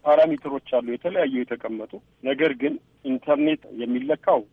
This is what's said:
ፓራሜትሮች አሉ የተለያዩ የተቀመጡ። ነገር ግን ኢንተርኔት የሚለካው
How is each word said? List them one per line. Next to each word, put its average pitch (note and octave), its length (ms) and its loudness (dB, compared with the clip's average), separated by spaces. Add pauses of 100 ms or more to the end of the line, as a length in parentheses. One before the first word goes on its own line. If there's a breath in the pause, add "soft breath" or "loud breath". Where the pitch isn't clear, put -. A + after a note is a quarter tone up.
ፓራሜትሮች D3+ 720 2
አሉ A#2+ 160 2
የተለያዩ D#3 460 -2
የተቀመጡ። A2+ 580 -6 (300)
ነገር C#3 300 0
ግን C3 220 -2 (300)
ኢንተርኔት D3 580 0 (140)
የሚለካው B2+ 640 0 (120)